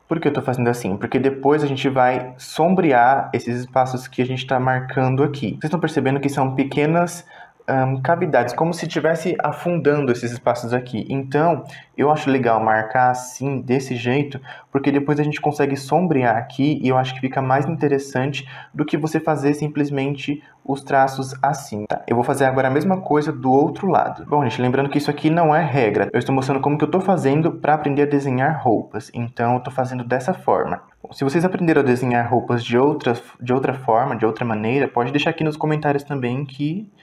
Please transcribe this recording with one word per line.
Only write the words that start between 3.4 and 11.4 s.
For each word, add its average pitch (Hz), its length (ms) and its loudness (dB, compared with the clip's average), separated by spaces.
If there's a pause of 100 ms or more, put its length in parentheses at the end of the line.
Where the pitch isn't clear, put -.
espaços 127 460 -2
que - 140 -8
a 123 60 2
gente 127 200 -6
tá 131 140 0
marcando 131 600 0
aqui. 131 360 -2
Vocês 156 120 -6
tão 165 100 -2
percebendo 139 400 0
que 147 80 -2
são 135 260 0
pequenas, 147 720 0 (400)
ahn, 131 360 0
cavidades, 151 500 2
como 170 220 -2
se 170 120 -8
tivesse 165 560 -2
afundando 147 680 0
esses 117 200 -2
espaços 120 420 -2
aqui. 123 340 -4
Então, 139 560 0 (320)